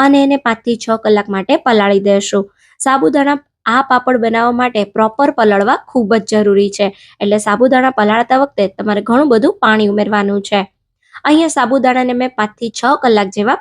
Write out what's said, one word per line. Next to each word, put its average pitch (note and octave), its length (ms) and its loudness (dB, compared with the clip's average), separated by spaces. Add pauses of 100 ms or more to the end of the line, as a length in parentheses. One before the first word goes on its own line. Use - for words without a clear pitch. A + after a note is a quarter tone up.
અને C#4 180 4
એને C#4 140 2
પાંચથી A#3 480 -4
છ A3+ 180 -2
કલાક G3+ 320 0
માટે G3 320 0
પલાળી G3+ 440 2
દેશું. G3 360 0 (340)
સાબુદાણા C#4 580 0 (360)
આ B3 160 2
પાપડ B3 320 0
બનાવવા A#3 400 0
માટે A#3+ 180 -2 (140)
પ્રોપર B3 460 0
પલાળવા G#3 380 2 (120)
ખૂબ A3+ 260 0
જ A3 140 -4
જરૂરી G3+ 400 2
છે, G3+ 160 -2 (340)
એટલે G#3 180 0 (100)
સાબુદાણા B3+ 500 2
પલાળતા A#3 440 0
વખતે C#4 220 -2 (140)
તમારે G#3 320 -2
ઘણું C#4 240 2
બધું A3+ 280 0
પાણી G#3+ 320 2
ઉમેરવાનું G3+ 480 -2
છે. G3 200 -2 (640)
અહીંયા D#4 300 2
સાબુદાણાને B3+ 640 0
મેં B3+ 180 -4
પાંચથી G#3+ 320 -6
છ B3+ 320 -2
કલાક G#3+ 340 2
જેવા G#3+ 240 0